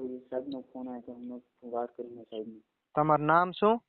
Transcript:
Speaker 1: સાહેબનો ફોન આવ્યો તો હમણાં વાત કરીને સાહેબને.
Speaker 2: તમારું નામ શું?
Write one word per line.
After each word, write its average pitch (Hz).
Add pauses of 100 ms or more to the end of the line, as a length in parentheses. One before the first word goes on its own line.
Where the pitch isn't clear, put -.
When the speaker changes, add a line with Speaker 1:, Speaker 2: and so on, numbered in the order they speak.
(220)
Speaker 1:
સાહેબનો 135
ફોન 127
આવ્યો 120
તો 123
હમણાં 123
વાત 120
કરીને 120
સાહેબને. 110 (360)
Speaker 2:
તમારું 151
નામ 175
શું? 220 (100)